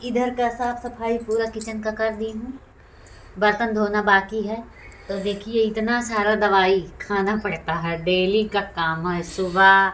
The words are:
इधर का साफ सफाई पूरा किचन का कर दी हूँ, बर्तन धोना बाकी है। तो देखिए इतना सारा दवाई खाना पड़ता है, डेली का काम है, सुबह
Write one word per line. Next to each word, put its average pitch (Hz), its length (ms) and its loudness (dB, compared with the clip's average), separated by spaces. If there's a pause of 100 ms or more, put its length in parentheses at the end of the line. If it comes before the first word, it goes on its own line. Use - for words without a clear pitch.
इधर 247 300 0
का 240 160 0
साफ 240 320 -4
सफाई 233 380 -4
पूरा 226 280 -2
किचन 220 320 -8
का 214 120 -4
कर 220 200 -2
दी 220 180 -6
हूँ, 233 220 -10 (840)
बर्तन 208 360 0
धोना 208 280 0
बाकी 202 400 2
है। 220 200 -6 (460)
तो 196 100 -4
देखिए 208 440 -2
इतना 220 400 0
सारा 214 340 2
दवाई 196 440 4 (200)
खाना 202 380 0
पड़ता 170 380 -4
है, 165 280 -4
डेली 185 420 2
का 208 140 -2
काम 165 500 -2
है, 175 140 -2
सुबह 190 680 4